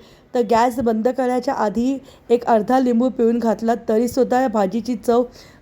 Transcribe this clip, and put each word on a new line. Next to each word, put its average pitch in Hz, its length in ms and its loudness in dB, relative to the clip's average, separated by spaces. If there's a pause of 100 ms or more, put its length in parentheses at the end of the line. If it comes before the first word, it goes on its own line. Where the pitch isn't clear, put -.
(340)
तर 247 80 0
गॅस 233 380 2
बंद 220 280 0
करण्याच्या 254 460 -2
आधी 233 440 -2 (320)
एक 233 160 0
अर्धा 226 340 2
लिंबू 247 300 2
पिळून 233 300 0
घातला 226 340 -2 (160)
तरीसुद्धा 240 520 0
या 262 60 0
भाजीची 220 480 -2
चव 240 280 0 (380)